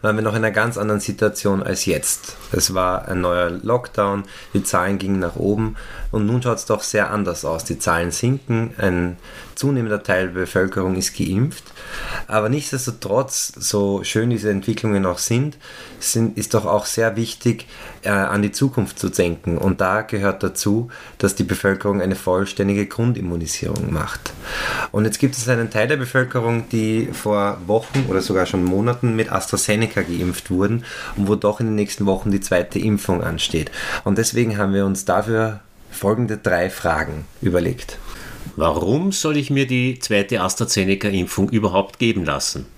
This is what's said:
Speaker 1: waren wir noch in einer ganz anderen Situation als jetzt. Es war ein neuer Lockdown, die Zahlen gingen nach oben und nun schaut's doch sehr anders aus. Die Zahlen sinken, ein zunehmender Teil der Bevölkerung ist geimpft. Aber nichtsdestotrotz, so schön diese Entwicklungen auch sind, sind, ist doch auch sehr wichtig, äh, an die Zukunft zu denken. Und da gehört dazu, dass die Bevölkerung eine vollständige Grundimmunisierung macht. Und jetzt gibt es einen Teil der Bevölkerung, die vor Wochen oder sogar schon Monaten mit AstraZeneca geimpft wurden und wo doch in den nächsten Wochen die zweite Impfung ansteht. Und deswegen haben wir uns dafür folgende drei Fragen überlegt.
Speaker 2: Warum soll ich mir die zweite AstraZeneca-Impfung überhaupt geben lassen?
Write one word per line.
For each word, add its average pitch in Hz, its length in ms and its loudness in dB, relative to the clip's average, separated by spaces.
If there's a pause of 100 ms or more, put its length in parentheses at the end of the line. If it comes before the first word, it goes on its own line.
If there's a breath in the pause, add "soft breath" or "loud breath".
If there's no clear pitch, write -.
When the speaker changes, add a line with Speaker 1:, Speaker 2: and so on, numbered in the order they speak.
Speaker 1:
waren 107 140 2
wir 110 80 0
noch 107 100 0
in 110 100 0
einer 110 80 2
ganz 110 260 0
anderen 107 220 0
Situation 101 640 0
als - 220 -2
jetzt. - 500 -2 (160)
Es - 220 2
war 92 340 0
ein 92 140 0
neuer 87 280 2
Lockdown, 101 720 0 (300 loud breath)
die 98 100 2
Zahlen 95 340 2
gingen 95 220 0
nach 87 160 -2
oben 107 420 0 (340 loud breath)
und 107 140 2
nun 123 160 2
schaut's 120 240 0
doch 107 180 0
sehr - 280 2
anders 92 340 -2
aus. 80 180 -2
Die - 160 -4
Zahlen 85 320 2
sinken, 117 680 0
ein 90 400 0 (420 loud breath)
zunehmender 117 420 0
Teil 92 260 0
der 90 140 -4
Bevölkerung 95 540 0
ist 95 220 -2
geimpft. 110 480 -2 (600 loud breath)
Aber 107 220 0
nichtsdestotrotz, 127 1080 -2
so 98 460 0
schön 113 260 2
diese 107 200 0
Entwicklungen 101 560 0
auch 87 120 0
sind, 135 400 0 (420 loud breath)
sind, 113 380 0
ist 104 160 -4
doch 101 120 2
auch 98 200 2
sehr 113 320 0
wichtig, 117 500 -2 (360 loud breath)
äh, 110 60 -2
an 101 320 2
die 101 120 0
Zukunft 127 440 0
zu 95 120 -2
denken. 85 480 0
Und 95 240 2
da 98 200 2
gehört 98 420 -2
dazu, 104 460 0 (280 loud breath)
dass 98 180 2
die - 80 0
Bevölkerung 98 580 2
eine 92 140 2
vollständige 98 720 2
Grundimmunisierung 87 1040 -2
macht. - 400 -4 (600 loud breath)
Und 104 120 2
jetzt 110 160 0
gibt 127 160 2
es 120 140 -4
einen 117 200 2
Teil 110 200 2
der 151 80 2
Bevölkerung, 123 720 0
die 110 420 2
vor 101 460 0 (100)
Wochen 117 400 2
oder 95 140 2
sogar 92 240 2
schon 90 180 0
Monaten 113 520 2
mit 110 160 0
AstraZeneca 104 720 0
geimpft 87 460 -2
wurden 101 360 2 (320 loud breath)
und 98 100 2
wo 104 80 4
doch 104 240 0
in 113 80 0
den 110 80 0
nächsten 104 300 0
Wochen 98 260 2
die 98 80 2
zweite 90 400 0
Impfung 101 420 2
ansteht. 82 500 -2 (340 loud breath)
Und 101 120 2
deswegen 113 400 2
haben 98 160 2
wir 98 120 4
uns 98 180 0
dafür 107 560 2 (320)
folgende 107 460 0
drei 90 320 2
Fragen 78 560 -2 (160)
überlegt. 85 560 0 (580 loud breath)
Speaker 2:
Warum 87 560 2
soll 156 260 0
ich 131 120 -2
mir 139 180 2
die 127 320 0
zweite 101 420 0
AstraZeneca-Impfung 98 1080 2
überhaupt 98 500 2
geben 110 260 2
lassen? 69 400 -2 (120)